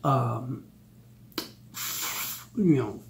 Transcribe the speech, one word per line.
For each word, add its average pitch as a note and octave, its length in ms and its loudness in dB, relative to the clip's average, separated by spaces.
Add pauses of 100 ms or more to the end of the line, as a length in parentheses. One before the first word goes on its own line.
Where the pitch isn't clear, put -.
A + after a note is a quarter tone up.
um, B2+ 600 0 (1080)
f-, - 800 -8
you F3+ 200 8
know B2+ 240 0 (100)